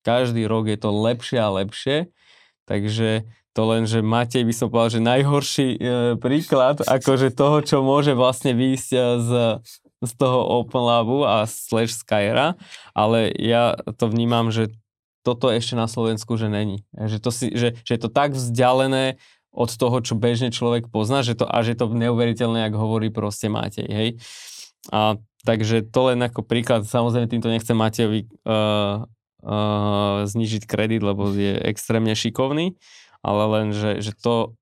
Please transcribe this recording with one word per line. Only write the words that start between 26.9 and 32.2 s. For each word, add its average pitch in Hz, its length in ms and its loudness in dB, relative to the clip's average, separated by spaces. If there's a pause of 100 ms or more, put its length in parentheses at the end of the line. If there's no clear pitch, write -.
týmto 117 180 -2
nechcem 113 240 -2
Matejovi, 110 540 0
e, - 0 - (180)
e, 110 100 0 (1700)
znižiť 110 400 -4
kredit, 107 340 0
lebo 101 300 -2
je 101 240 0 (100)
extrémne 110 480 -2
šikovný, 139 600 -2 (500)